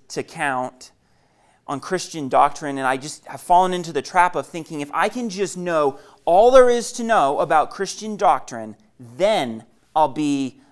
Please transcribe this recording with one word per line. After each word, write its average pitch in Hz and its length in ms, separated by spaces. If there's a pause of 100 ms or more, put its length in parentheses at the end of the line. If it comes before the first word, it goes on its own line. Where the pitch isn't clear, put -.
to 143 140
count 131 680 (760)
on 143 120
Christian 165 480
doctrine, 139 500
and 135 80
I 131 120
just 143 280
have - 160
fallen 185 320
into 165 200
the 139 80
trap 175 340
of 139 120
thinking, 156 340
"If 147 120
I 175 160
can 233 200
just 185 260
know 160 420 (280)
all 208 260
there 254 180
is 240 240
to 240 100
know 180 360
about 156 320
Christian 208 460
doctrine, 127 580 (240)
then 123 680 (300)
I'll 156 140
be 139 520 (100)